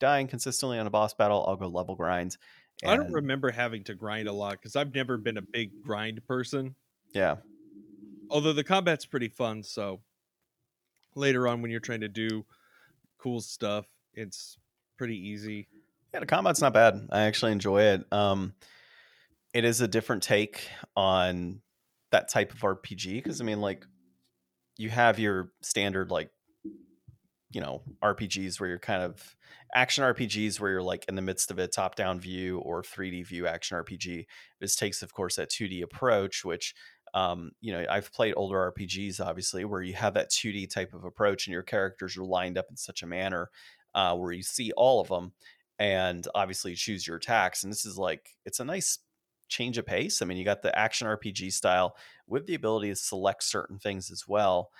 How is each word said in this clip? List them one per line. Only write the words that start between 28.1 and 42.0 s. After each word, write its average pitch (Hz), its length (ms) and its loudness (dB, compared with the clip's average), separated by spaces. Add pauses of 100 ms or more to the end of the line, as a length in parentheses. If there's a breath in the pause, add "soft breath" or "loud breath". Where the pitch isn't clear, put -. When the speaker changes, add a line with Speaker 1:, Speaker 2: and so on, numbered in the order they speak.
Speaker 1:
P 104 120 -6
Gs 95 340 -4
where 95 80 -2
you're 87 100 -4
kind 95 240 -2
of, - 340 -8 (380 loud breath)
action 127 300 2
R 123 100 4
P 123 120 -2
Gs 104 340 -2
where 101 100 0
you're, 92 120 2
like, 90 260 -4
in 101 80 -2
the 95 60 -2
midst 95 280 -2
of 92 80 -8
a 90 100 0
top-down 92 520 -2
view 92 380 -6
or 85 240 -6
three 95 280 -8
D 87 120 -6
view 87 240 -6
action 85 300 -4
R 85 80 -4
P 92 120 -12
G. 87 300 -8 (340 loud breath)
This 98 160 0
takes, 101 260 -2
of 90 100 -14
course, 92 240 -4
that 78 140 -4
two 104 180 -4
D 92 140 -6
approach, 101 640 0
which, 90 300 -4 (400 loud breath)
um, 87 460 0
you 110 120 -6
know, 87 160 -4
I've 101 240 -2
played 110 240 2
older 98 240 0
R 90 120 0
P 104 140 -8
Gs, 95 340 -6
obviously, 92 440 -4
where 98 180 -4
you 92 120 -6
have 101 200 2
that 101 160 2
two - 220 0
D 98 160 -6
type - 260 -4
of 90 100 -14
approach 98 420 2
and 98 60 -6
your 87 120 -2
characters 95 520 -2